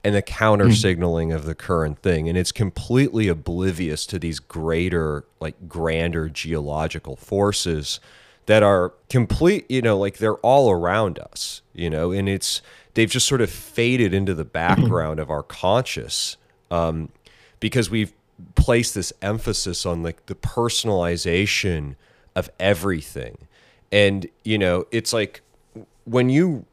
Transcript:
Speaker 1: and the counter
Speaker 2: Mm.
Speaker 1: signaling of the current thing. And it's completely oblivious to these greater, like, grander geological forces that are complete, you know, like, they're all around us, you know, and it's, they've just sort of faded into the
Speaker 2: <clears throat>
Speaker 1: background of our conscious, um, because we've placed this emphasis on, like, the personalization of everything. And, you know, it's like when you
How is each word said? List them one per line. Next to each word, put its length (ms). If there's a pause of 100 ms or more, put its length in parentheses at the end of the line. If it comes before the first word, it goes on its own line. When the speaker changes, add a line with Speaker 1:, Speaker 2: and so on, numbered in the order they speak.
Speaker 1:
and 120
the 60
counter 440
Speaker 2:
Mm. 100
Speaker 1:
signaling 560
of 140
the 100
current 440
thing. 280
And 100
it's 140
completely 760
oblivious 800
to 100
these 220
greater, 880 (140)
like, 300
grander 600
geological 840
forces 840 (480)
that 160
are 300 (160)
complete, 600
you 120
know, 180
like, 180
they're 200
all 340
around 480
us, 420 (120)
you 160
know, 220
and 160
it's, 340 (340)
they've 140
just 180
sort 140
of 100
faded 640
into 200
the 120
Speaker 2:
<clears throat> 160
Speaker 1:
background 580
of 100
our 140
conscious, 920 (340)
um, 380 (500)
because 320
we've 220 (420)
placed 400
this 260
emphasis 640
on, 160
like, 240
the 80
personalization 1600 (400)
of 140 (100)
everything. 760 (540)
And, 360 (160)
you 140
know, 320
it's 240
like 280 (640)
when 240
you 440